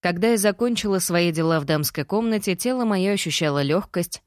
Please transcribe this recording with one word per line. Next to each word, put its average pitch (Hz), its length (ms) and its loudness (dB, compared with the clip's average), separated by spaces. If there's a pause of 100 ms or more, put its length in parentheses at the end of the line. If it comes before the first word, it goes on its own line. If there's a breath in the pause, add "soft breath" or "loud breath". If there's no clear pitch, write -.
Когда 180 300 0
я 233 80 2
закончила 202 600 0
свои 175 320 2
дела 160 300 2
в 151 60 -6
дамской 151 380 -2
комнате, 208 520 -2
тело 247 300 -2
моё 196 260 2
ощущало 151 500 -2
лёгкость, 175 640 -2